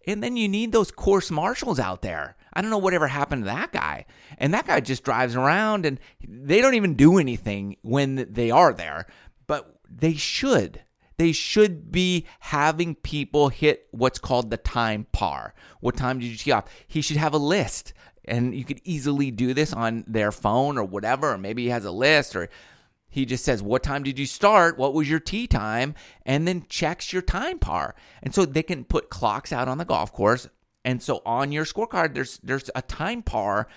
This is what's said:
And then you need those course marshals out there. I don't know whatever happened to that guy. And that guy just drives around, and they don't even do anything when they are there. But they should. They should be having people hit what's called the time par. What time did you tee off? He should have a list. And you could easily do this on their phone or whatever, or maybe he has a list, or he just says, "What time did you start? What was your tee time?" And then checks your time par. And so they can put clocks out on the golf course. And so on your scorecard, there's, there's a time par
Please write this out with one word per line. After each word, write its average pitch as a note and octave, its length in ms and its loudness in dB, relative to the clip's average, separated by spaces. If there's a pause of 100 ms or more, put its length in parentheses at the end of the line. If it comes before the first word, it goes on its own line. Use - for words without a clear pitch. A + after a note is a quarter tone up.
And G#3 160 -4
then A#3+ 140 -4
you A3 120 2
need G#3+ 220 -2
those G#3+ 220 2
course G3 400 0
marshals F3 480 -2
out F#2 220 -4
there. D#2 340 -8 (160)
I - 80 -4
don't G#3+ 100 -2
know A3 80 0
whatever F3+ 300 2
happened C#3 340 -2
to G2 40 -4
that C#3 260 -6
guy. D2 340 -6 (320)
And D3 160 0
that G#3+ 120 -2
guy E3 140 2
just B2+ 220 -4
drives B2 320 0
around, F#3 500 2
and C3+ 140 -2 (260)
they C#3 360 2
don't C4+ 140 6
even G3 200 2
do D#3+ 240 10
anything G#2 640 -2
when C3+ 480 -2
they A#2 220 0
are D3+ 200 8
there. E2 340 -8 (420)
But - 400 -6
they D#3 260 0
should. D3+ 680 0 (340)
They E3 160 4
should F3+ 580 2
be F3+ 360 0 (120)
having D#3 560 0
people D3 540 0
hit - 420 0
what's B2+ 300 0
called B2 300 0
the A2+ 80 -4
time A2 520 -2
par. C#2 440 -4 (260)
What A#2+ 160 -2
time C3 240 -2
did A#2+ 60 -6
you A#2 100 -8
tee C#3 160 0
off? G#2+ 140 2 (200)
He D#3 140 -4
should D3 160 -2
have D3+ 180 0
a D3+ 40 4
list. D3 560 -2 (300)
And A#2+ 300 -2
you B2+ 100 -8
could C#3 200 -10
easily C#3+ 480 -2
do B2 200 0
this D3 200 0
on A2+ 340 -4
their G#2+ 240 0
phone B2+ 480 0
or G#2+ 60 0
whatever, A2+ 480 -2
or G2 60 -4
maybe A2 260 -6
he A#2+ 60 0
has A#2 140 -2
a G2+ 60 -6
list, C3+ 460 2
or E2+ 120 -6 (600)
he C3+ 180 -4
just B2 180 -6
says, A#2+ 160 0
"What G#2+ 220 0
time C#3+ 220 -2
did C3+ 120 -6
you C#3 100 -4
start? F3+ 520 4
What C3+ 160 0
was D3+ 160 0
your D#3+ 80 2
tee - 300 -6
time?" A#2 480 0 (280)
And D3 220 0
then F3+ 220 -4
checks - 440 -4
your F#3 80 -2
time C4 380 -4
par. - 380 -4 (260)
And C#3 100 -8
so F#3+ 140 2
they D3 160 -2
can D#3 220 -6
put - 260 -2
clocks A2 420 -2
out B2+ 140 -2
on C3 120 -4
the E3+ 60 -6
golf F2 280 -2
course. A2+ 360 0 (360)
And B2 180 -4
so - 240 -2
on C3 240 -2
your D3+ 140 -4
scorecard, F3 500 -2
there's, C3+ 300 -8
there's B2+ 320 -6
a C3 60 -6
time A3 400 -6
par G#2 440 -2 (100)